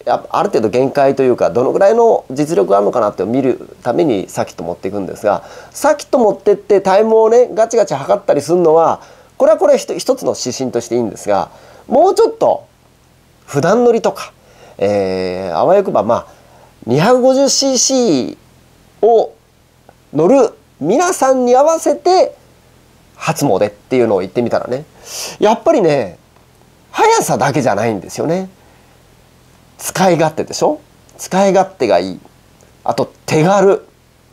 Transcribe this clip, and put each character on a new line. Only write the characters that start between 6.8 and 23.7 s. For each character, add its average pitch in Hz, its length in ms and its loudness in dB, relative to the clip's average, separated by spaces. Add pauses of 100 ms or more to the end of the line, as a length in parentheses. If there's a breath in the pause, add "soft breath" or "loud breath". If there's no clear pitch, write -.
タ 190 160 2
イ 220 60 4
ム 226 120 2
を 220 140 4
ね、 240 240 4
ガ 220 140 0
チ 233 100 -2
ガ - 80 2
チ 156 80 -6
測 185 260 -2
っ - 20 -16
た - 120 2
り 143 80 -2
す 165 120 -2
ん 180 80 2
の 156 120 4
は、 160 260 2 (380 loud breath)
こ 269 80 0
れ 311 60 6
は 294 40 2
こ 330 100 0
れ 285 120 4
ひ - 80 -12
と-、 - 100 -8
一 - 180 -2
つ - 120 -8
の 113 120 -2
指 123 160 -8
針 127 180 -6
と 117 100 -2
し - 60 -14
て 117 80 -2
い - 20 0
い 120 40 0
ん 110 60 -4
で - 80 -10
す - 100 -16
が、 98 220 0 (400 loud breath)
も 320 220 2
う - 40 -2
ち 453 100 2
ょ 453 40 2
っ 453 80 -8
と - 300 -2 (800)
普 143 160 -4
段 233 240 2
乗 233 60 6
り 220 100 -2
と 190 100 0
か、 - 220 -16 (420 loud breath)
え 95 760 -4
ー、 80 60 -4
あ 107 80 0
わ 143 100 2
よ 202 80 2
く 196 80 -8
ば、 117 120 0
ま 110 120 -2
あ、 95 120 -4 (580 soft breath)
二 127 160 0
百 247 220 2
五 262 100 4
十 269 160 2
シ 269 240 0
ー 247 60 -2
シ 226 600 0 (640)
ー 202 60 2
を 226 280 2 (800)
乗 156 160 2
る 262 240 4 (300)
皆 349 320 0
さ 269 180 0
ん 254 140 0
に 247 100 4
合 269 60 6
わ 320 160 2
せ 294 180 -2
て 359 400 2 (800)
初 151 300 -4
詣 90 220 2
っ - 20 -12